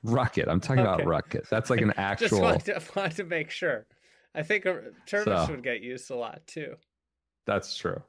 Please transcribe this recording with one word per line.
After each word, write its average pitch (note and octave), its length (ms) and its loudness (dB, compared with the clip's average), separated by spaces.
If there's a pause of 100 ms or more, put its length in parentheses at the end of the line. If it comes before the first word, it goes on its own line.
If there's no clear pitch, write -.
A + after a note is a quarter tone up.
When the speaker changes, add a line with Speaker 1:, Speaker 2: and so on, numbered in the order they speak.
Speaker 1:
Rucket. A#2 440 2
I'm F2+ 120 4
talking C3 200 2
about F#2+ 200 4
Speaker 2:
Okay. E2+ 80 0
Speaker 1:
Rucket. - 400 -2
That's A2 220 0
like A#2 100 4
an A2 80 4
Speaker 2:
<laughs> G#2 80 0
Just - 20 -6
Speaker 1:
actual G2+ 420 2
Speaker 2:
want - 260 4
to, - 160 -4 (140)
want F#3 200 -2
to G3+ 80 -6
make D#3+ 260 -4
sure. C3 360 -2 (480)
I D3+ 80 -4
think F#3+ 240 0
a, F#3 160 0 (240)
Tervis - 400 2
Speaker 1:
So. - 60 -2
Speaker 2:
would B2+ 100 -8
get A#2+ 180 -2
used B2 300 -10
a C3 60 -6
lot A#2+ 300 -8
too. C#3 280 -10 (720)
Speaker 1:
That's - 300 -2
true. - 320 -4